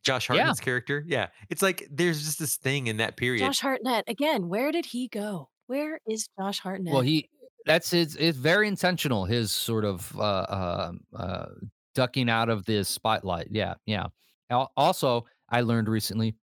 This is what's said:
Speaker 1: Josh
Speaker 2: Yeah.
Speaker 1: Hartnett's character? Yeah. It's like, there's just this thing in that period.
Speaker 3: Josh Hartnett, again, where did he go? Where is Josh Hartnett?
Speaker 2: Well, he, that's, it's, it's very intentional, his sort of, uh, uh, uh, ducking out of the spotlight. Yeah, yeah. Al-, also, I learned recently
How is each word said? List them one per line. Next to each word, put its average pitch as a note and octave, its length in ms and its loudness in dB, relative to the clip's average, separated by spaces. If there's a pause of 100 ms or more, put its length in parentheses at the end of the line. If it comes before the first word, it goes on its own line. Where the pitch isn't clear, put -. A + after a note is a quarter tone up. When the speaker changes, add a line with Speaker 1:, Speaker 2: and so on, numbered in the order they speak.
Speaker 1:
Josh C3 260 0
Speaker 2:
Yeah. B2 80 4
Speaker 1:
Hartnett's C#4 240 4
character? C3+ 460 -2
Yeah. B2+ 220 0 (220)
It's E3+ 120 -2
like, F#3+ 280 0
there's D#3 340 0
just D3+ 140 -4
this D3+ 180 -2
thing C3+ 320 0
in A2 100 0
that G#2+ 180 -2
period. A#2+ 300 0
Speaker 3:
Josh C#4 140 0
Hartnett, B3 480 -2
again, A#3+ 400 0
where A3+ 240 0
did E4+ 140 -2
he B3 220 -6
go? G3+ 400 -8 (180)
Where D4+ 400 -6
is A3 220 -4 (100)
Josh G3 220 -4
Hartnett? F#3 320 -4
Speaker 2:
Well, C3+ 100 4
he, D3 280 0 (340)
that's, E3+ 300 2
it's, E3+ 220 2
it's D#3+ 200 2
very F3 320 4
intentional, D#3+ 560 0
his A2 260 2
sort A2 360 0
of, F#2 320 -4
uh, - 20 -8
uh, F#2+ 720 0 (240)
uh, F2+ 300 -6 (480)
ducking B2+ 340 2
out A2+ 220 4
of G#2 160 0
the G#2 180 2
spotlight. F#2 680 -2
Yeah, F#2+ 240 -2 (120)
yeah. F#2+ 220 -2 (420)
Al-, B2 260 0
also, C3+ 480 2 (240)
I A#2+ 140 2
learned A2+ 260 2
recently A2 460 0 (100)